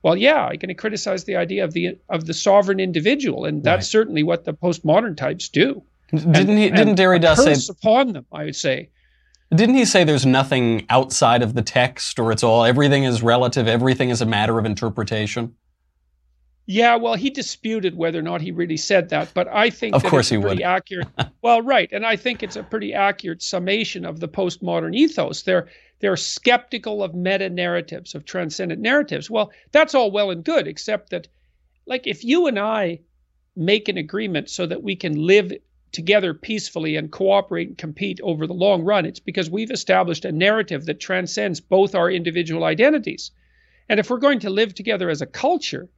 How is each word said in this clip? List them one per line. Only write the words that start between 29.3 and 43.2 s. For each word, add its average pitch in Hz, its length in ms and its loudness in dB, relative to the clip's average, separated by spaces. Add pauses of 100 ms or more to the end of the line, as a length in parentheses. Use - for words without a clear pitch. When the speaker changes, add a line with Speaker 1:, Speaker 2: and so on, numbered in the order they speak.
Speaker 1:
that's - 220 2
all 240 160 2
well 202 220 -2
and 170 120 -8
good, 302 240 0
except 202 440 -8
that, 175 160 -10 (580)
like, 254 220 -8
if 214 160 -8
you 311 240 2
and 226 100 -2
I 202 440 -4 (540)
make 202 340 0
an 185 80 -6
agreement 175 520 -6
so 180 160 -6
that 170 160 -8
we 196 140 -6
can 156 320 -4
live 190 260 2 (420)
together 180 380 0
peacefully 160 640 -6
and 156 140 -8
cooperate 190 580 0
and - 80 -18
compete 180 440 -8
over 160 240 -4
the 175 80 -8
long 185 300 2
run, 190 220 0
it's - 140 -12
because 175 300 -6
we've 220 220 -6
established 185 540 -2
a 180 60 -6
narrative 175 540 0
that 151 140 -6
transcends 185 600 -4
both 196 360 2
our 175 160 2
individual 165 540 -4
identities. 226 640 0 (580)